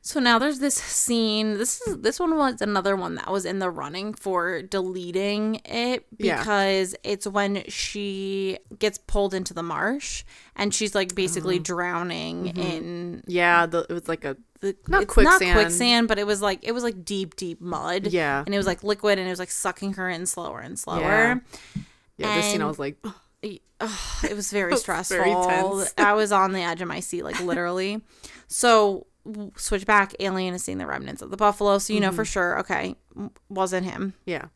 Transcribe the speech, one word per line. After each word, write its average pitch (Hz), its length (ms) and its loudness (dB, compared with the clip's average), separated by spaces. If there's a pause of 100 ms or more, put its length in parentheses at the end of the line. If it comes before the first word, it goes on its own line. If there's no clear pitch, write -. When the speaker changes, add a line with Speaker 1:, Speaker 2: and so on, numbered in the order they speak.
Speaker 1:
So - 200 -2
now 240 180 6
there's 269 200 0
this 277 160 0
scene. 214 800 0
This 233 240 -2
is, 440 160 -4
this - 240 0
one 320 160 2
was 269 240 0
another 202 340 2
one 175 200 -4
that - 140 -8
was 190 160 0
in 190 140 -2
the 185 100 0
running 170 440 -8
for 180 480 -2
deleting 190 960 -2 (100)
it 240 400 -4 (120)
Speaker 2:
Yeah. 185 220 2
Speaker 1:
because 196 640 2
it's 202 240 -4
when 202 400 0
she 196 880 -4 (220)
gets 208 180 0
pulled 202 360 0
into 185 200 -4
the 170 80 -6
marsh 170 600 -4 (320)
and 202 180 0
she's, 208 220 0
like, 185 200 2
basically 185 420 0
Speaker 2:
Uh-huh. 165 60 -2
Speaker 1:
drowning 175 840 -4
Speaker 2:
Mm-hmm. 180 160 -6
Speaker 1:
in 175 640 -6
Speaker 2:
Yeah, 170 380 2
the, 165 240 -2
it 170 40 -4
was 170 140 -6
like 165 160 -6
a, 139 140 -8 (240)
Speaker 1:
the, 196 60 -6 (200)
Speaker 2:
not 392 160 4
Speaker 1:
it's - 140 -2
not - 80 10 (120)
Speaker 2:
quicksand. 180 220 4
Speaker 1:
quicksand, 233 480 4
but 214 100 4
it 202 80 0
was, 202 160 0
like, 196 220 0
it - 80 -2
was, 240 120 -2
like, 190 200 -4
deep, 190 320 -4
deep 170 240 -8
mud. 170 480 -4
Speaker 2:
Yeah. 151 380 0
Speaker 1:
And 202 100 -2
it - 20 2
was, 190 100 2
like, 175 160 -2
liquid, 202 360 2
and 185 80 -4
it 180 40 -4
was, 180 80 -6
like, 180 120 -8
sucking 196 440 -4
her 185 140 -4
in 175 160 -6
slower - 360 -6
and - 180 -12
slower. 165 220 -4
Speaker 2:
Yeah. 220 340 4 (840)
Yeah, 214 200 -2
this 208 80 2
scene 202 160 0
I - 20 0
Speaker 1:
And 147 60 0
Speaker 2:
was 147 100 -8
like, 143 180 -6 (460)
Speaker 1:
y-, 208 160 -10 (220)
ugh, - 420 -6
it 202 120 -2
was 202 140 -4
very 196 220 0
Speaker 2:
<laughs> - 0 -
It 285 40 4
was 226 100 0
very 180 180 -2
Speaker 1:
stressful. 180 420 2 (360)
Speaker 2:
tense. - 160 -2
Speaker 1:
I 208 160 6
was 214 180 2
on 190 220 4
the 190 80 -2
edge 170 200 -2
of 180 60 -4
my 165 140 -6
seat, - 220 -6
like, - 180 -4
literally. 180 640 -2
Speaker 2:
<laughs> - 60 -20 (400)
Speaker 1:
So, 214 540 6 (260)
w-, 208 260 -10
switch 190 280 -2
back. 202 340 4
Alien 185 360 -2
is 180 80 -6
seeing 185 160 -6
the 175 80 -6
remnants - 340 -8
of - 80 -14
the - 80 -8
buffalo. 208 400 4
So, 208 160 -2
you 208 60 2
know 196 80 4
Speaker 2:
Mm-hmm. 185 80 0
Speaker 1:
for 170 100 -2
sure, 175 360 0
okay, - 340 -4 (180)
w-, - 160 -10 (180)
wasn't 185 380 -2
him. 190 300 -6 (100)
Speaker 2:
Yeah. 170 200 -6 (100)